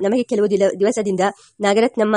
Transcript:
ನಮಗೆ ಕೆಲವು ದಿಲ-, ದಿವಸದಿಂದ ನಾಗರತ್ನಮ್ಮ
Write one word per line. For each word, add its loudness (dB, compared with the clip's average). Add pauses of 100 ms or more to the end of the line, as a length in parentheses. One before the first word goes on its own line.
ನಮಗೆ 0
ಕೆಲವು -2
ದಿಲ-, 0
ದಿವಸದಿಂದ -2 (400)
ನಾಗರತ್ನಮ್ಮ 0